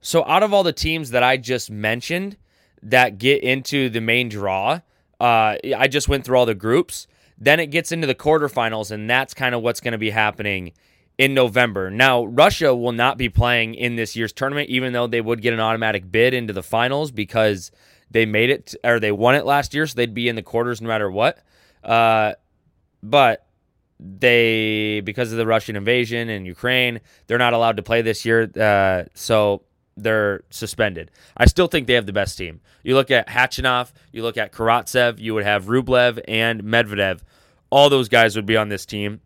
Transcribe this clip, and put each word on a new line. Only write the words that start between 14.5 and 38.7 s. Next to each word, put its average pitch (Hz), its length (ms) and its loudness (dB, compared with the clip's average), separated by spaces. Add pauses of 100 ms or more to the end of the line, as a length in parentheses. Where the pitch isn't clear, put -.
even 127 240 -2
though 120 140 -2
they 117 140 -2
would 113 200 -4
get 117 120 0
an 113 80 -4
automatic 110 500 -2
bid 120 240 2
into 117 180 -6
the 92 120 -6
finals 135 480 -2
because 107 580 -2 (420)
they 113 140 2
made 110 240 2
it, - 240 -4 (100)
or 117 160 2
they 104 120 0
won 117 220 4
it 143 100 0
last 139 300 -2
year, 151 120 -2
so 127 100 -12
they'd 117 180 -2
be 120 140 -2
in 117 80 -2
the 107 60 -8
quarters 117 380 -4
no 113 80 -8
matter 107 220 -2
what. 110 280 -2 (440)
Uh, 113 520 2 (680)
but 117 440 4 (520)
they, 107 1000 2
because 110 320 -6
of 113 60 -4
the 113 80 0
Russian 110 300 0
invasion 117 520 -2
in 98 160 -8
Ukraine, 120 560 -2 (260)
they're 120 120 0
not 120 140 4
allowed 113 260 2
to 98 40 -8
play 117 200 0
this 110 220 -2
year, 113 260 2 (100)
uh, 98 540 2
so 104 480 0 (340)
they're 104 540 -2
suspended. 98 600 -6 (260)
I 123 100 4
still 180 200 4
think 147 200 -2
they 123 80 2
have 113 120 2
the 101 60 -8
best 98 260 -2
team. 82 220 -12 (220)
You 131 120 0
look 135 160 2
at 120 180 2
Khachanov, 123 640 0 (180)
you 113 120 -10
look 113 160 -4
at 107 140 -6
Karatsev, 117 640 0
you 110 160 -6
would 107 100 -2
have 101 220 0
Rublev 123 600 2
and 113 360 -2
Medvedev. 104 580 -2 (480)
All 143 220 6
those 127 180 2
guys 113 260 6
would 107 120 -6
be 110 100 2
on 104 140 0